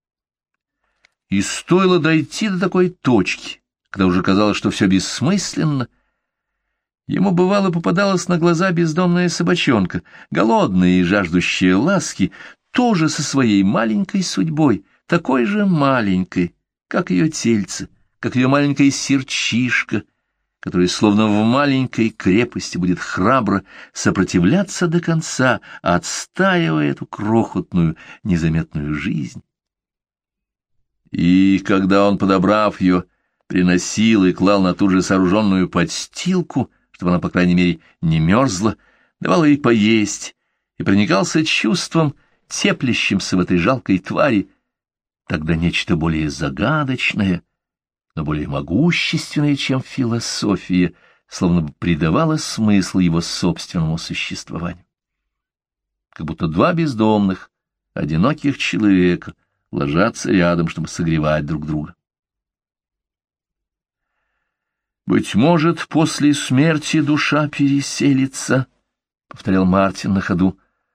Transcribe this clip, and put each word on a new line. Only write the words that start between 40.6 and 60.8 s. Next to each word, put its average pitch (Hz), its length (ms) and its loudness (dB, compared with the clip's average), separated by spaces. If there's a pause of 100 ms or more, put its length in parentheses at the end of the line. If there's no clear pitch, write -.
и - 40 -10
проникался 160 600 0
чувством, 165 720 -2 (320)
теплящимся - 880 -2
в 92 40 2
этой 90 180 0
жалкой 98 400 0
твари, 101 500 0 (800)
тогда 80 280 -2
нечто 85 400 -2
более 78 340 -2
загадочное — 95 1120 -2 (720)
но 80 80 -6
более 76 240 -4
могущественное, 143 1120 -2
чем 131 260 -4
философия, 104 1120 -4 (320)
словно 87 360 0
бы 76 100 -8
придавало 87 640 -2
смысл 101 640 0
его 85 200 2
собственному 82 760 -4
существованию. - 840 -10 (1300)
Как 82 160 -12
будто 82 200 -6
два 98 280 2
бездомных, 110 760 0 (420)
одиноких 139 640 0
человека 90 760 0 (380)
ложатся 82 580 -2
рядом, 87 380 2
чтобы 78 180 -8